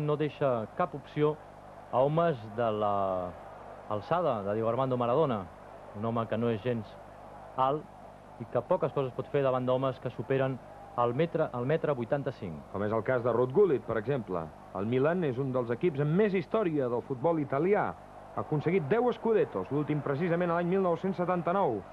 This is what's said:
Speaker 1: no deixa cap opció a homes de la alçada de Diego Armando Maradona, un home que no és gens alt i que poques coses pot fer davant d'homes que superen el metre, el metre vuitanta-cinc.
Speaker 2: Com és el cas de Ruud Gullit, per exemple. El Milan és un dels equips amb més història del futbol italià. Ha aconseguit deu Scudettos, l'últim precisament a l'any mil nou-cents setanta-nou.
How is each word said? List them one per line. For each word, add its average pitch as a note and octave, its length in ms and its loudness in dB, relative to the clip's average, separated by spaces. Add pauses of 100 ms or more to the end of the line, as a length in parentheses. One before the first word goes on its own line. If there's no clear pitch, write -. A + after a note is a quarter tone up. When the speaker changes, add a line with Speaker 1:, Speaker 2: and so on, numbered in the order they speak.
Speaker 1:
no D3+ 120 2
deixa C3+ 460 0 (100)
cap F3+ 200 -2
opció D3 400 0 (560)
a A#2+ 80 4
homes D3+ 400 4 (160)
de A#2 160 2
la G#2 240 2 (960)
alçada B2 520 0
de G2+ 100 0
Diego A2 160 2
Armando B2+ 260 2
Maradona, B2 460 2 (580)
un G#2+ 60 -4
home A2+ 220 0
que G#2+ 100 -2
no A#2 140 0
és A2 120 -2
gens A#2 240 -2 (720)
alt C#3 240 2 (560)
i A#2+ 80 -8
que B2 160 0
poques E3+ 320 2
coses C3 200 0
pot C3 160 -6
fer C#3+ 120 2
davant B2+ 240 2
d'homes C3 320 2
que C3 160 -6
superen C3+ 420 0 (420)
el A#2+ 160 4
metre, D#3 400 2
el B2 120 -2
metre D3+ 280 2
vuitanta-cinc. A#2+ 760 -4
Speaker 2:
Com G2 120 -2
és G#2 80 0
el A2 120 2
cas B2 200 2
de B2 80 2
Ruud B2 240 2
Gullit, E3+ 320 6
per A2+ 120 0
exemple. G#2 440 -2 (320)
El F#2+ 120 -2
Milan C#3+ 360 2
és B2+ 160 -2
un C3+ 120 -2
dels B2 200 -2
equips C#3+ 320 0
amb D3 120 2
més G3 200 4
història E3 560 2
del A#2 160 0
futbol D3+ 320 2
italià. D3+ 500 2 (460)
Ha A2+ 80 -2
aconseguit D3+ 480 2
deu A#3 200 4
Scudettos, D#3 600 0
l'últim D3 320 0
precisament E3+ 480 0
a E3+ 80 2
l'any F3 120 0
mil G3 120 4
nou-cents F3+ 360 0
setanta-nou. F3 640 2 (120)